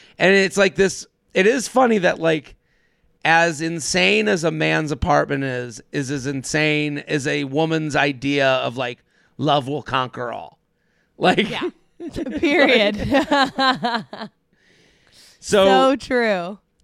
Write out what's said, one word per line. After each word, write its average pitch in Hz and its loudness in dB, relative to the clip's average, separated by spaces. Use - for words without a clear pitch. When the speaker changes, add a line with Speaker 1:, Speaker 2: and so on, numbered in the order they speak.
Speaker 1:
And 185 4
it's 196 2
like 196 2
this, 185 -2
it 185 4
is 240 2
funny 233 2
that, 175 0
like, 160 -2
as 165 4
insane 185 0
as 170 0
a 160 2
man's 156 -2
apartment 147 0
is, 123 -6
is 139 -4
as 131 -6
insane 151 -2
as 147 -4
a 147 -2
woman's 156 -2
idea 143 0
of, 127 0
like, 123 -8
love 139 0
will 139 -6
conquer 123 -4
all. 92 -14
Like, 220 2
Speaker 2:
Yeah. 240 -6
Speaker 1:
<laughs> 311 -8
Speaker 2:
Period. 247 2
<laughs> 247 -2
Speaker 1:
So 196 2
Speaker 2:
So 262 4
true. 214 -2